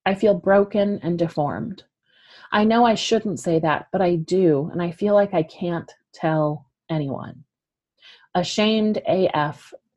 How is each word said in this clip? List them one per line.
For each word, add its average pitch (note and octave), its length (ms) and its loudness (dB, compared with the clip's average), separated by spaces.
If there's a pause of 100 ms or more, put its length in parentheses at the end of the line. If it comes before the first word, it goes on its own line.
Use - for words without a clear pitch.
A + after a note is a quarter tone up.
I F#3+ 100 0
feel G#3 180 2
broken G3+ 680 2
and E3+ 160 -2
deformed. D3+ 640 -4 (680)
I G#3 100 4
know A3+ 220 4
I A3 100 4
shouldn't G#3+ 460 -2
say E3 180 0
that, D#3+ 320 0
but - 100 0
I F3 140 2
do, E3 560 2
and F3 100 -6
I E3+ 100 -4
feel G3+ 240 0
like G3+ 180 2
I E3 100 2
can't E3+ 480 -8 (220)
tell D#3 560 -2 (200)
anyone. D3 540 -6 (880)
Ashamed G#3+ 640 0
A F3+ 360 0
F, - 380 -4 (240)